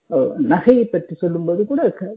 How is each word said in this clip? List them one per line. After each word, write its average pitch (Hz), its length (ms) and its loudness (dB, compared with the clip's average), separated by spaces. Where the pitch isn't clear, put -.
ஆஹ், 131 240 0
நகையை 233 360 4
பற்றி 170 300 -4
சொல்லும்போது 170 520 -2
கூட 277 240 0
க-, 190 260 -8